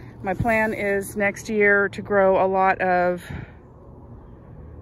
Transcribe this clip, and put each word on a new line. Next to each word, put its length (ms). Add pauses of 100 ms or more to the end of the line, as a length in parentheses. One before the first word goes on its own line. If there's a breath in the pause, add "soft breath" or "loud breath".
(240 loud breath)
my 100
plan 400
is 420
next 340
year 400
to 120
grow 420
a 40
lot 340
of 420 (1600 loud breath)